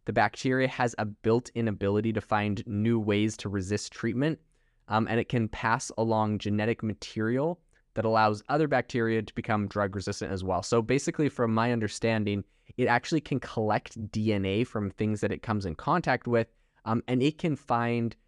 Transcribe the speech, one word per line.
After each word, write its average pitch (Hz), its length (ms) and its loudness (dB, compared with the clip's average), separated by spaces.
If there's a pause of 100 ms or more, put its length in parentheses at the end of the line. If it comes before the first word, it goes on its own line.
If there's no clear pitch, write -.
the 110 80 -4
bacteria 127 560 2
has 123 300 0
a 107 80 -2
built-in 113 600 0
ability 104 460 0
to 107 80 0
find 104 460 -2
new 110 340 0
ways 107 380 2
to - 100 -8
resist 98 420 -2
treatment, 131 480 -2 (500)
um, 110 200 2
and 113 100 0
it - 120 -2
can 117 180 2
pass 117 480 -2
along 110 440 0
genetic 107 420 0
material 117 760 -2 (360)
that 110 100 -2
allows 110 460 4
other 151 180 2
bacteria 113 540 0
to 107 120 -12
become 107 320 0
drug 101 300 -2
resistant 98 340 -4
as 95 140 -4
well. 92 180 0
So 117 200 2
basically, 139 480 0
from 113 240 0
my 117 180 2
understanding, 107 720 0 (320)
it 127 80 2
actually 127 380 2
can 135 180 -4
collect 107 720 -4
D 107 220 0
N 98 100 0
A 98 200 0
from 104 260 -4
things 107 320 -2
that 107 100 0
it 80 80 -6
comes 107 240 -4
in 82 100 -4
contact 143 540 -2
with, 113 200 2 (360)
um, 113 240 0
and 127 140 2
it 151 160 0
can 156 180 0
find 117 580 0 (140)